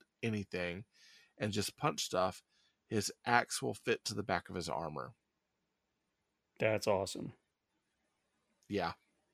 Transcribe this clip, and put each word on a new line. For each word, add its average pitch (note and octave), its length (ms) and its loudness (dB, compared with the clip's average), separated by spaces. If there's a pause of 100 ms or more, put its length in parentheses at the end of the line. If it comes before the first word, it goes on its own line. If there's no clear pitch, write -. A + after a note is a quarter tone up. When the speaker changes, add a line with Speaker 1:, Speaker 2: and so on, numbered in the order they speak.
(220)
Speaker 1:
anything F#2+ 640 -2 (540)
and G#2+ 140 -2
just G#2 260 -2
punch D#3 260 -2
stuff, F#2 380 0 (460)
his G#2+ 240 0 (140)
axe A#2+ 360 4
will A#2+ 120 -2
fit - 320 0
to A2 80 -4
the G#2 100 -2
back F#2 260 0
of F#2+ 60 -4
his E2+ 120 -4
armor. D2+ 460 -4 (1400)
Speaker 2:
That's G#2+ 280 2
awesome. G2 460 0 (1400)
Speaker 1:
Yeah. F#2 260 -2 (400)